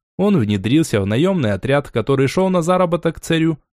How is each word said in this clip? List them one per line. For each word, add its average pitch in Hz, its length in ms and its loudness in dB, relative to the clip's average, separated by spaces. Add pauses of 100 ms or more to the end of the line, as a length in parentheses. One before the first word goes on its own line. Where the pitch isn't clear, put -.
(180)
Он 196 200 2
внедрился 104 640 0
в 95 60 -2
наёмный 135 460 0
отряд, 135 380 -2
который 135 360 0
шёл 190 240 0
на 180 100 2
заработок 170 560 0
к - 40 -18
царю, 160 380 0 (160)